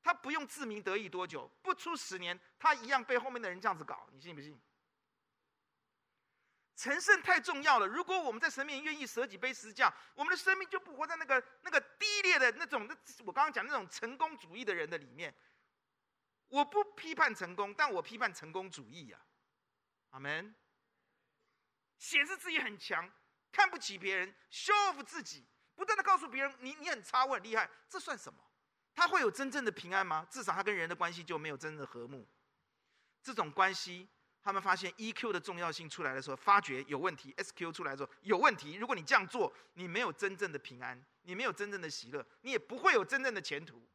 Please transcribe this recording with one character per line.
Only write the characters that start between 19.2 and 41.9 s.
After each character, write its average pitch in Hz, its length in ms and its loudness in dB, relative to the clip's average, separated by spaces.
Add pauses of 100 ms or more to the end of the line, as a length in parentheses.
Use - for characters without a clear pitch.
阿 131 80 -16
门。 160 360 -6 (1400)
显 294 280 2
示 370 120 -6
自 370 140 -8
己 320 80 2
很 214 180 -4
强， 170 340 -4 (400)
看 - 160 6
不 - 80 -4
起 208 220 -8
别 190 180 -2
人， 185 180 -2 (180)
show - 200 0 (220)
off 277 100 -10
自 320 180 -10
己， 143 220 -12 (300)
不 370 100 -6
断 415 140 2
地 392 60 0
告 392 120 6
诉 285 140 -2
别 269 140 -2
人 277 180 -2
，“你、 262 140 -10
你 311 160 -8
很 226 120 -6
差， 262 220 2
我 269 80 0
很 202 80 -2
厉 220 140 -4
害。” 196 120 2 (220)
这 370 100 -10
算 277 160 -6
什 - 160 -14
么？ - 80 -20 (540)
他 349 140 4
会 359 120 6
有 220 120 6
真 269 180 -4
正 262 160 -2
的 208 60 2
平 175 200 -10
安 190 140 4
吗？ 160 240 -2
至 254 140 -10
少 180 100 0
他 190 80 0
跟 208 120 0
人 170 140 -2
的 170 80 -4
关 170 160 0
系 170 120 -10
就 160 160 -4
没 156 100 -6
有 139 80 -6
真 156 140 -8
正 156 80 -12
的 139 60 -6
和 120 220 -12
睦。 127 180 -14 (1000)
这 262 100 -10
种 180 180 -2
关 190 220 4
系， 180 340 -8 (340)
他 196 120 -2
们 196 80 2
发 190 140 4
现 180 200 -6
E 220 160 -6
Q 220 220 -2
的 175 60 0
重 180 180 -8
要 175 120 -2
性 160 200 -8
出 175 140 -8
来 135 100 0
的 135 80 -4
时 131 80 -10
候， 135 60 -4
发 202 260 6
觉 135 220 -4
有 139 140 -4
问 170 160 0
题 135 240 -16
，S - 160 -6
Q 170 200 -6
出 175 100 -8
来 143 80 -2
的 135 60 -6
时 139 60 -4
候 127 60 -8 (120)
有 190 160 4
问 240 180 6
题。 147 200 -12
如 226 120 -6
果 262 80 0
你 165 80 -6
这 196 100 2
样 196 140 6
做， 208 260 0 (200)
你 180 140 -10
没 175 120 -2
有 208 140 0
真 190 240 -2
正 190 140 -4
的 143 60 -8
平 127 240 -14
安， 123 220 -12 (200)
你 180 120 -10
没 226 80 -4
有 233 80 0
真 202 180 -6
正 196 120 -8
的 160 80 -8
喜 117 220 -10